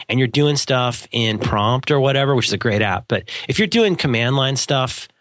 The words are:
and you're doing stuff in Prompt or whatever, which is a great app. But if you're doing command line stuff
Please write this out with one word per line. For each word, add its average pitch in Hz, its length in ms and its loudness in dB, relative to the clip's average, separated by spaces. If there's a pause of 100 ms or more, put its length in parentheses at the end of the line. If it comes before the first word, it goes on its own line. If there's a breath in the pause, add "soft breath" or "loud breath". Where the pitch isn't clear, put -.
and 120 100 0
you're 127 100 4
doing 147 280 2
stuff 123 540 -2
in 113 280 0
Prompt 113 520 0
or 143 100 4
whatever, 139 340 2
which 117 120 2
is - 60 -2
a 101 60 -2
great 107 240 0
app. 95 260 -2
But 104 200 -2 (200 loud breath)
if 135 100 -2
you're 208 100 2
doing 220 280 2
command 123 400 0
line 135 200 0
stuff 131 520 -2 (120)